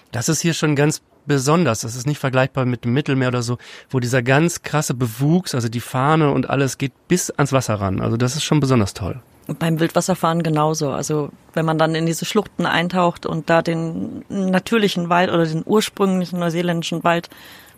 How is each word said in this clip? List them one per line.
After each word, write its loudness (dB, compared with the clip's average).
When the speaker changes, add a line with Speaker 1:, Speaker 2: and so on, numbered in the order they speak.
Speaker 1:
das -4
ist 0
hier 0
schon 0
ganz 2
besonders. 2
Das -8
ist -6
nicht -2
vergleichbar 0
mit -2
dem 0
Mittelmeer 0
oder 0
so, -4
wo -2
dieser 0
ganz 2
krasse -2
Bewuchs, 0
also -2
die -4
Farne 2
und 0
alles 0
geht -4
bis 0
ans 0
Wasser 2
ran. -2
Also 0
das 0
ist -4
schon 2
besonders 2
toll. -8
Speaker 2:
Und -8
beim 0
Wildwasserfahren 0
genauso. 0
Also -4
wenn -2
man 0
dann 2
in 0
diese -2
Schluchten -2
eintaucht 0
und -4
da 6
den -4
natürlichen 0
Wald 2
oder 2
den -4
ursprünglichen 0
neuseeländischen -2
Wald 2